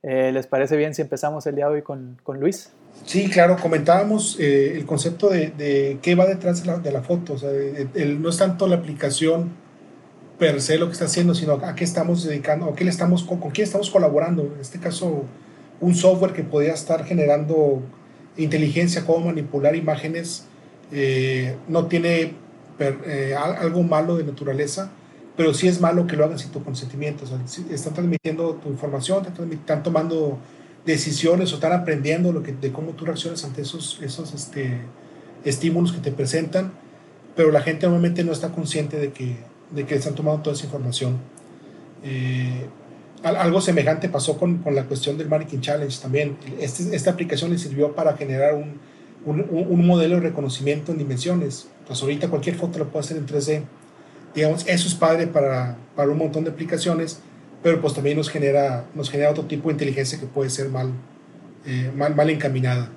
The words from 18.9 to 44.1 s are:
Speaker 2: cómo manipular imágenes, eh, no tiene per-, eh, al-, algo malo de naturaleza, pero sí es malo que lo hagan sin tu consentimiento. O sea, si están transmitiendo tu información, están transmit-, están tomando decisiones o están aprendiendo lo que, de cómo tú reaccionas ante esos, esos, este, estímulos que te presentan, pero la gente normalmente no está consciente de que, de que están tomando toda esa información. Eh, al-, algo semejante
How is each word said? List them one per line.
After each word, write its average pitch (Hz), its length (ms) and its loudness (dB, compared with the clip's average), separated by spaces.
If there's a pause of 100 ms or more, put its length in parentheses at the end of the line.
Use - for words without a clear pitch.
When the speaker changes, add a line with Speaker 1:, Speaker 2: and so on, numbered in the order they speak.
Speaker 2:
cómo 165 200 2
manipular 147 500 2
imágenes, 160 720 -4 (420)
eh, 131 680 0 (120)
no 165 180 2
tiene 170 460 2 (440)
per-, 139 300 0
eh, 135 300 -2
al-, 151 200 -2
algo 170 280 2
malo 170 320 2
de 165 80 0
naturaleza, 143 680 -4 (460)
pero 160 180 4
sí 185 140 4
es 175 120 2
malo 175 280 4
que 151 80 -2
lo 151 80 6
hagan 156 160 -2
sin - 100 -12
tu 143 140 -8
consentimiento. 143 600 -8
O 127 40 -12
sea, 127 180 -6
si 175 260 -12
están 151 220 -6
transmitiendo 165 600 -2
tu 147 140 -10
información, 143 560 -2
están 175 240 -8
transmit-, 156 120 -8
están 151 240 -2
tomando 160 560 0 (440)
decisiones 165 680 2
o - 20 -6
están 165 180 0
aprendiendo 170 600 0
lo 151 100 -2
que, 139 100 -8
de 135 200 -4
cómo 160 200 -8
tú 156 120 -12
reaccionas 165 400 -6
ante 135 180 -8
esos, - 400 -10
esos, 151 320 -10
este, 131 460 -6 (640)
estímulos 165 480 2
que - 80 -6
te 143 100 -4
presentan, 160 600 -2 (640)
pero 160 160 6
la - 80 6
gente 160 260 0
normalmente 175 380 4
no 170 80 0
está 151 180 -4
consciente 151 480 -4
de 143 140 -2
que, 123 240 -6 (340)
de 143 160 -6
que 151 80 -2
están 139 200 -2
tomando 151 280 0
toda 147 120 -2
esa 139 120 -6
información. 127 520 -2 (840)
Eh, 127 640 -4 (560)
al-, 165 140 2
algo 175 260 4
semejante 156 480 2